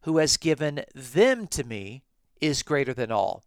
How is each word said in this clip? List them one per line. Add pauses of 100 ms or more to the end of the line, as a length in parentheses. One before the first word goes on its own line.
who
has
given (100)
them
to
me (380)
is
greater
than
all.